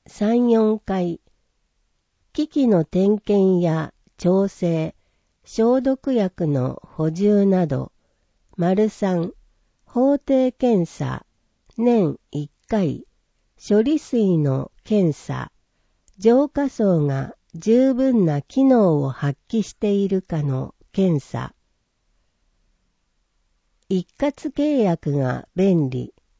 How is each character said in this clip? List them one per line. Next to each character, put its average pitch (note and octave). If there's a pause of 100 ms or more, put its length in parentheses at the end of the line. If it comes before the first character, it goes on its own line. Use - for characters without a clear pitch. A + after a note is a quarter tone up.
三、 A#3
四 A3
回。 F3+ (1160)
機 D4+
器 C4+
の F3
点 G3
検 F#3+
や D#3+ (220)
調 F#3+
整、 E3 (500)
消 A#3+
毒 C4+
薬 F#3+
の C3
補 D#3+
充 G3+
な F#3
ど。 C3 (640)
丸 F#3+
三、 F#3 (520)
法 C#4
定 C4
検 G#3+
査。 C3 (520)
年 A3+ (100)
一 D3 (160)
回。 F#3+ (500)
処 G#3
理 D4
水 G3+
の C#3 (120)
検 F#3+
査。 B2+ (680)
浄 A#3+
化 C#4
槽 F#3
が C#3 (200)
十 A#3+
分 A#3+
な C#3+
機 C4+
能 G3
を C3+
発 C#3 (100)
揮 A3
し -
て G#3
い G3+
る F#3+
か D#3
の C3+ (160)
検 F3+
査。 - (2250)
一 F#3
括 C#4+
契 D4
約 E3
が B2+
便 F3
利。 B2+ (260)